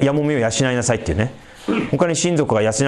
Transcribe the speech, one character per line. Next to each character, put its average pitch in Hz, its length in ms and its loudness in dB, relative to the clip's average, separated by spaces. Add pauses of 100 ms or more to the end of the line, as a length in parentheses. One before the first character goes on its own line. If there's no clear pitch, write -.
や 139 80 2
も 147 100 0
め 147 140 0
を - 20 0
養 113 100 0
い 113 140 -2 (120)
な 123 80 0
さ 120 100 0
い 110 60 0
っ 110 60 -10
て - 80 -2
い - 20 -2
う 82 40 0
ね。 120 140 -2 (580)
他 175 160 2
に 170 80 -2
親 175 220 0
族 143 180 2
が 107 60 2
養 107 100 2
う - 20 0 (160)